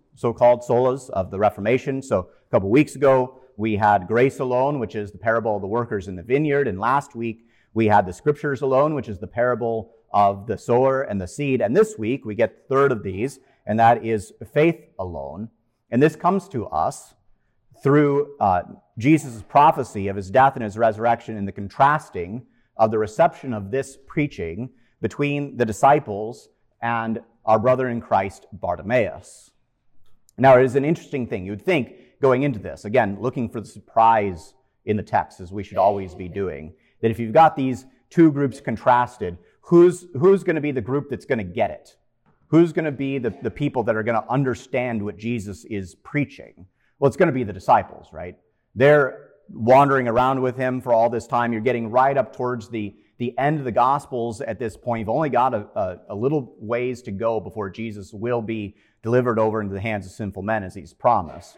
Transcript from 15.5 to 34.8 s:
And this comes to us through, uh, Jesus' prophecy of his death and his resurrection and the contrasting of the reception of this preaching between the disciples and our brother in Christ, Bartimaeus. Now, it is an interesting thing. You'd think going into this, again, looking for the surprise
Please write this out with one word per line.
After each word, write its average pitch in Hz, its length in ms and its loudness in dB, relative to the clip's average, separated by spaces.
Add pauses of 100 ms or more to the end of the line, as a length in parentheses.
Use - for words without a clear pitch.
And 120 120 2
this 160 140 4
comes 185 320 -2
to 110 200 -8
us 82 440 -4 (680)
through, 143 580 2
uh, 92 220 2 (340)
Jesus' 127 520 0
prophecy 139 580 2
of 98 80 -4
his 95 160 -10
death 135 240 4
and 127 80 -8
his 107 160 -6
resurrection 113 580 0
and 101 120 -6
the 98 40 -10
contrasting 113 960 -2 (300)
of 110 160 2
the 110 60 0
reception 135 540 -2
of 101 200 -8
this 135 340 -6
preaching 101 640 -6 (320)
between 143 540 -4
the 120 80 0
disciples 113 840 0 (320)
and 113 400 -4 (240)
our 110 140 4
brother 127 300 0
in 120 120 -6
Christ, 98 520 -2
Bartimaeus. 90 1000 -4 (880)
Now, 131 200 8
it 127 60 6
is 127 120 0
an 139 80 2
interesting 143 420 -4
thing. 107 180 -6
You'd 101 160 -10
think 156 360 -2 (260)
going 131 220 2
into 123 160 -4
this, 80 240 -14
again, 104 360 0
looking 120 280 -4
for 117 120 -10
the 98 60 -12
surprise 104 880 0 (300)